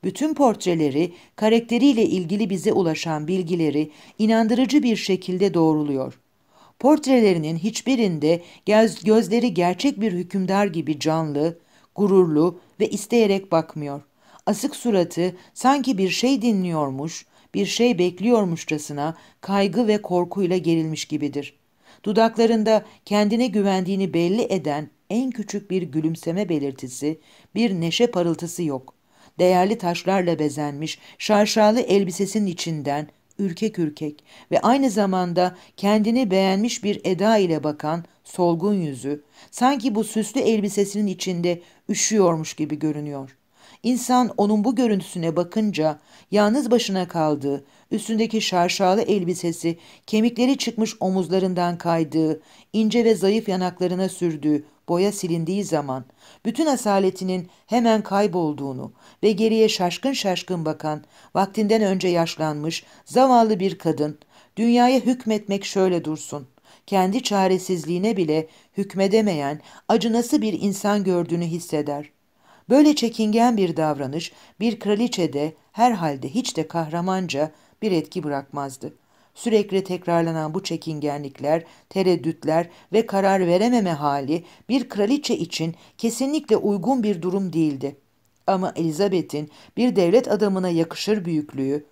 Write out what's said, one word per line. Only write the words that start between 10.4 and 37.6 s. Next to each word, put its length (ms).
gibi 320
canlı, 600
gururlu 640
ve 100
isteyerek 640
bakmıyor. 500
Asık 300
suratı 600
sanki 440
bir 100
şey 340
dinliyormuş, 840
bir 120
şey 320
bekliyormuşçasına 1160
kaygı 460
ve 160
korkuyla 540
gerilmiş 480
gibidir. 520
Dudaklarında 800
kendine 420
güvendiğini 680
belli 360
eden 400
en 200
küçük 400
bir 120
gülümseme 680
belirtisi, 720
bir 260
neşe 260
parıltısı 560
yok. 320
Değerli 400
taşlarla 600
bezenmiş 600
şarşalı 640
elbisesinin 680
içinden 600
ürkek 400
ürkek 460
ve 100
aynı 300
zamanda 640
kendini 540
beğenmiş 540
bir 200
eda 320
ile 280